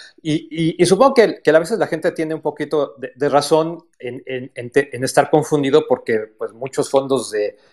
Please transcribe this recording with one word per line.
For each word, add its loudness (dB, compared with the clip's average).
Y, -4
y, -2
y 4
supongo 4
que, 4
que 2
a 8
veces -4
la 0
gente -4
tiene -6
un -10
poquito -4
de, -14
de -2
razón 0
en, -12
en, -10
en -12
te-, -2
en -8
estar 0
confundido 2
porque, -2
pues, -10
muchos -8
fondos -2
de -4